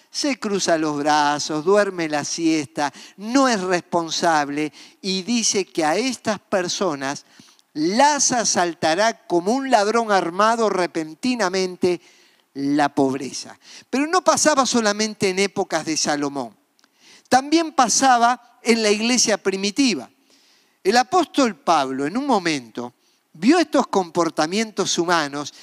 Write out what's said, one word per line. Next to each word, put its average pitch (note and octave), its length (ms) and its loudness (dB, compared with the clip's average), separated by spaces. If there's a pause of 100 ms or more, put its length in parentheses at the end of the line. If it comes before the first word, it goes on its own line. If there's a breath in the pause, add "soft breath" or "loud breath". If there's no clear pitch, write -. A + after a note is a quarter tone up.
(100)
se C#4+ 280 -4
cruza F#3 380 -2
los D3+ 220 -2
brazos, D3 680 0
duerme F#3+ 440 0
la D3 160 -4
siesta, D#3 680 -2 (240 loud breath)
no B3 320 2
es A3 120 0
responsable D#3+ 1120 -2 (280 loud breath)
y F#3+ 220 -4
dice G#3+ 420 -2
que E3 200 -4
a D#3 120 2
estas A3+ 440 -4
personas D#3+ 840 -4 (500 soft breath)
las B3 580 2
asaltará G3 960 -2
como F3 260 0
un C4+ 180 -2
ladrón A3 420 0
armado G3+ 560 0
repentinamente F3+ 1300 -2 (540 soft breath)
la C#3+ 360 0
pobreza. C3 680 -4 (300 loud breath)
Pero C#4 180 -2
no F4 160 0
pasaba C#4+ 440 2
solamente G#3+ 640 -2
en F#3 80 -4
épocas F#3+ 460 -2
de D#3+ 120 -4
Salomón. C#3+ 600 -4 (720 soft breath)
También D4 440 2
pasaba A#3+ 880 2
en A#3 200 2
la G#3 80 4
iglesia G#3+ 480 2
primitiva. F#3+ 720 -2 (760 soft breath)
El A3 140 4
apóstol B3+ 580 2
Pablo, C#3 480 0
en F3+ 140 -4
un C#4+ 80 -6
momento, C#3+ 680 -2 (400)
vio G3+ 260 2
estos - 280 0
comportamientos F3 1120 -2
humanos D3+ 640 -2